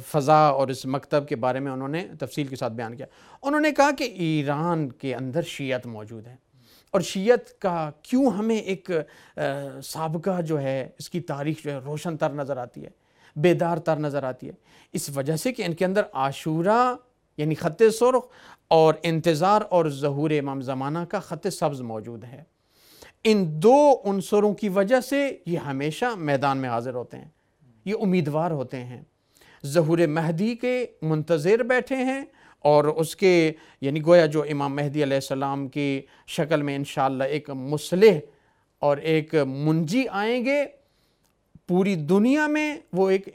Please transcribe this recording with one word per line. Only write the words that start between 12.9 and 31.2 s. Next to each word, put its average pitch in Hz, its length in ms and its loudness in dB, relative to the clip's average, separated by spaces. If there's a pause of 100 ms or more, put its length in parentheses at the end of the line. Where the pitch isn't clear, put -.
بیدار 170 420 2
تر 160 220 0
نظر 143 240 -4
آتی 131 240 -8
ہے، 151 60 -14 (400)
اس 175 220 -6
وجہ 139 200 -2
سے 254 160 -2
کہ 226 120 -6
ان 170 100 -2
کے 185 120 0
اندر 190 180 2 (100)
عاشورہ 170 800 0 (420)
یعنی 151 180 -2
خط 165 260 -4 (180)
سرخ 247 280 4 (400)
اور 160 260 6 (100)
انتظار 170 640 2
اور 170 200 2
ظہور 143 420 -2
امام 139 300 -2
زمانہ 135 380 -4 (100)
کا 202 100 -4
خط 170 320 -8
سبز 143 300 -2
موجود 113 420 -10
ہے۔ 131 200 -18 (800)
ان 214 200 4 (200)
دو 247 140 8 (280)
عنصروں 202 480 2
کی 214 160 -4
وجہ 196 300 2
سے 277 200 0 (260)
یہ 170 120 -2
ہمیشہ 143 480 -4 (120)
میدان 139 400 0
میں 131 120 -4
حاضر 120 240 -4
ہوتے 123 240 -10
ہیں، 143 120 -20 (560)
یہ 190 160 -4
امیدوار 170 500 0
ہوتے 131 320 -6
ہیں، 123 180 -14 (640)
ظہور 156 440 2
مہدی 165 480 -2
کے 247 300 -2 (160)
منتظر 156 640 0